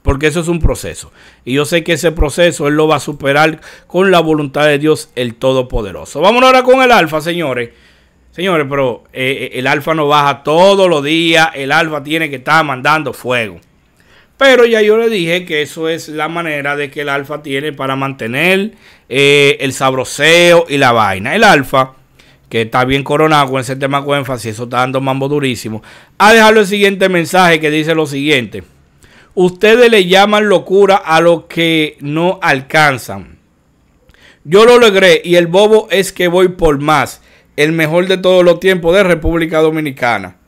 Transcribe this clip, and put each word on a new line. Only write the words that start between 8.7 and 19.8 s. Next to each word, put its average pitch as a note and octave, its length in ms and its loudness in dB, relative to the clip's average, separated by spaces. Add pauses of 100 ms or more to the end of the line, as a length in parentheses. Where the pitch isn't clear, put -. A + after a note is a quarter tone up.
eh, C3 400 -4
eh, B2 60 -6
el B2+ 60 -6
Alfa D3 300 -2
no D3+ 140 -2
baja C#3+ 340 0
todos F#3 460 4
los D#3 120 0
días. D#3+ 540 2
El C3+ 160 -6
Alfa D#3 320 -2
tiene D#3 260 -4
que C#3 60 -10
estar D3+ 300 0
mandando C#3 480 -2
fuego. A2+ 480 -6 (760)
Pero B3+ 280 4
ya A3+ 160 0
yo G#3+ 160 4
le A3+ 120 0
dije F3+ 360 -2
que D#3+ 160 -4
eso D#3+ 260 -8
es D#3+ 220 -6
la D3+ 180 -6
manera D3+ 480 -6
de C#3+ 160 -8
que D3+ 100 -10
el C#3+ 80 -6
Alfa C#3+ 320 -6
tiene D3 300 -8
para C3+ 240 -6
mantener, C#3 800 -4 (340)
eh, C#3 540 2
el C3+ 100 -4
sabroseo D#3+ 960 2